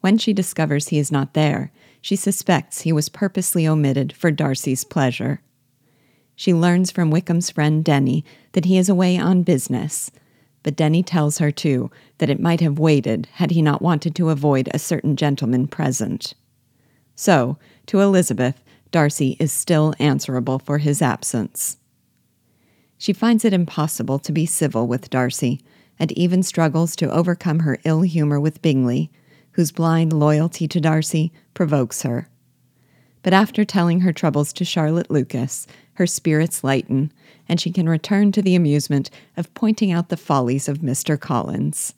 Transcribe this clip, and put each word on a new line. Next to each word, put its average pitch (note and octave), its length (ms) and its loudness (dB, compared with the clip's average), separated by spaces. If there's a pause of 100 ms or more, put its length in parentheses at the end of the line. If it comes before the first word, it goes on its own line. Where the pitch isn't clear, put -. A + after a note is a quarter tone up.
When G3 160 2
she G#3+ 160 0
discovers D#3 540 -2
he D3+ 100 0
is C#3+ 120 -2
not C#3 220 -2
there, D3+ 400 0 (300)
she - 140 -4
suspects - 680 -2
he E3 100 0
was D3+ 160 0
purposely F#3 580 -2
omitted C#3 460 0
for - 180 0
Darcy's C#3 540 -2
pleasure. C3 560 -2 (960)
She - 160 0
learns F3 380 2
from E3 200 0
Wickham's E3+ 400 0
friend D#3 320 0
Denny C#3 440 0 (260)
that E3+ 140 0
he F#3 100 4
is F#3 140 4
away F3+ 260 2
on F3+ 260 2
business, C3+ 680 -2 (520)
but D3 140 -4
Denny D#3+ 260 2
tells D3+ 360 0
her, D3+ 120 2
too, C#3 400 -2 (280)
that D#3+ 100 0
it - 100 0
might E3+ 220 0
have D3+ 180 0
waited D3 540 2
had E3+ 180 -2
he E3 120 2
not D3 180 2
wanted D#3+ 360 0
to E3+ 120 0
avoid C#3+ 460 2
a - 40 0
certain D3+ 380 -2
gentleman C3+ 500 0
present. - 680 -4 (800)
So, D3 420 2 (300)
to G3 140 2
Elizabeth, E3+ 640 2 (280)
Darcy D3 500 0
is D#3 140 0
still D#3 440 0
answerable C3 600 -2
for C#3+ 180 -4
his D3 240 0
absence. - 800 -4 (1200)
She - 160 -2
finds A3+ 320 2
it G3+ 80 2
impossible D#3 640 -2
to - 140 -6
be D3+ 120 0
civil B2 420 -2
with A#2+ 220 -4
Darcy, B2+ 540 -2 (360)
and D#3+ 140 -2
even F3+ 300 0
struggles E3 540 0
to - 140 -2
overcome E3+ 500 0
her D3+ 240 0
ill D#3+ 180 2
humor D3+ 360 0
with D3+ 220 -2
Bingley, C3+ 500 0 (420)
whose D#3+ 200 0
blind E3 400 2
loyalty D3+ 560 2
to F3 100 -2
Darcy D#3+ 540 0 (220)
provokes C#3+ 480 -2
her. B2 260 -4 (920)
But F#3 100 2
after G3+ 320 4
telling F3 360 2
her F3+ 120 2
troubles D3 420 0
to F#3 100 -4
Charlotte E3 460 -2
Lucas, C3 560 -4 (280)
her F#3 120 0
spirits D#3+ 580 -2
lighten, C3+ 480 0 (340)
and E3+ 140 0
she E3+ 100 -4
can F3 160 0
return G3 460 2
to G#3 80 0
the F#3+ 140 2
amusement D3 560 2 (260)
of - 160 -8
pointing G#3+ 400 0
out E3+ 160 -2
the E3+ 80 -4
follies C3+ 520 0
of D3 140 -4
Mister D3 360 -2
Collins. - 800 -4